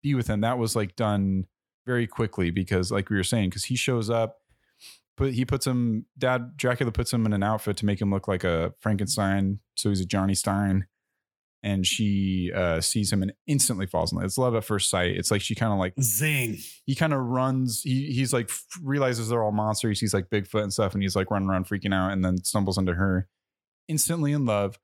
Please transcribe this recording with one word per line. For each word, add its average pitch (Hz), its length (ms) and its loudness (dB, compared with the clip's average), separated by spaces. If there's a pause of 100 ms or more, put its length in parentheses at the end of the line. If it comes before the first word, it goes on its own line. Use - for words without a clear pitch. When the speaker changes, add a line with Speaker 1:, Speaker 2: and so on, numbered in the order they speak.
Speaker 1:
be 143 120 2
with 123 140 0
him. 104 140 0
That 120 160 0
was, 113 180 0
like, 104 180 -2
done 98 520 2 (380)
very 120 220 0
quickly 101 460 0
because, 92 400 0
like 98 180 -2
we 107 60 0
were 95 80 2
saying, 101 260 0
'cause 98 140 -6
he 127 120 -2
shows 117 320 0
up, 113 300 0 (800)
but 135 180 0
he 123 100 2
puts 127 220 0
him, 120 400 0 (120)
Dad, 127 380 0
Dracula 123 360 0
puts - 200 -2
him 113 140 2
in 107 60 2
an 101 100 2
outfit 107 360 0
to 104 80 0
make 101 140 2
him 101 100 2
look 98 180 0
like 92 160 0
a 85 360 0
Frankenstein. 98 800 0 (160)
So - 140 -2
he's 98 100 2
a 92 60 -2
Johnny 98 280 2
Stein. 98 520 0 (800)
And 98 220 0
she, 95 680 0
uh, 87 260 2
sees 101 320 0
him 98 100 2
and 101 100 -2 (140)
instantly 117 400 0
falls 82 260 -2
in 87 60 -2
love. 90 80 -2
It's 95 120 -4
love 127 160 2
at 110 100 0
first 101 260 -2
sight. 90 260 0
It's 92 140 -2
like 104 100 2
she - 140 -4
kinda, 110 200 0
like, 92 260 -2
Speaker 2:
Zing. 123 580 0 (260)
Speaker 1:
he 135 100 -2
kinda 151 240 0
runs, 127 640 0
he, 135 300 -2
he's, 123 220 0
like, 117 160 0
f-, - 140 -8 (180)
realizes 131 480 0
they're 120 120 2
all 104 80 2
monsters. 107 480 0
He 113 80 -2
sees, 98 80 0
like, 95 140 0
Bigfoot 107 340 0
and 101 100 -4
stuff, 101 200 0
and 101 100 -2
he's, 98 140 0
like, 95 140 0
running 98 180 0
around 92 180 0
freaking 98 280 -2
out 95 180 2
and 95 120 0
then 92 200 2
stumbles 98 320 0
into 92 180 2
her. 92 340 0 (600)
Instantly 156 440 0
in 147 120 0
love. 104 400 0